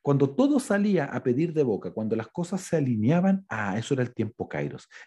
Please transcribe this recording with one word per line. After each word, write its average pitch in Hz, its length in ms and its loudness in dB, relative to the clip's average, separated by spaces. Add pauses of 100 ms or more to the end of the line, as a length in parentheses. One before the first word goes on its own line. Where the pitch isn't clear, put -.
cuando 139 320 2
todo 277 280 2
salía 202 440 2
a - 180 -6
pedir 139 280 0
de 151 120 0
boca, 95 280 -2
cuando 110 240 -4
las 113 140 -4
cosas 175 320 -6
se - 160 -2
alineaban, 151 720 2
ah, 104 280 -4
eso 120 180 -2
era 127 80 0
el 123 100 -6
tiempo 107 340 -6
Kairos. 73 400 -8 (200)